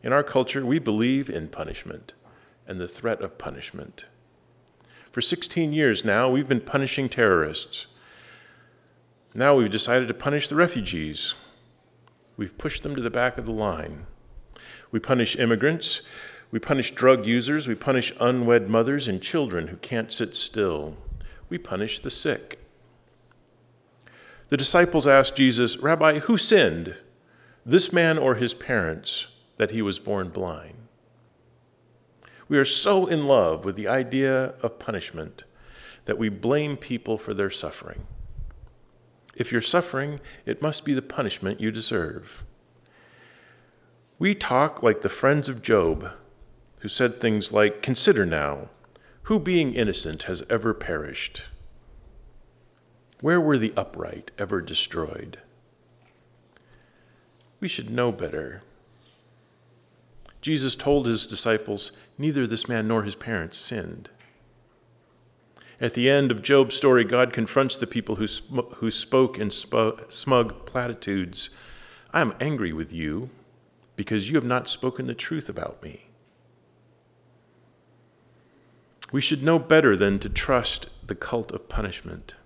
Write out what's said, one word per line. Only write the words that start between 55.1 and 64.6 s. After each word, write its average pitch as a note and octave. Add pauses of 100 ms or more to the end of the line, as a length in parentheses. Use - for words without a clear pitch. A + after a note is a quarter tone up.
We G3
should A2
know A#2+
better. D#2 (1800)
Jesus C3+
told C#3
his A2+
disciples, G#2+ (260)
"Neither C#3+
this A2
man A2+
nor A2
his G2+
parents F#2
sinned." E2+ (1700)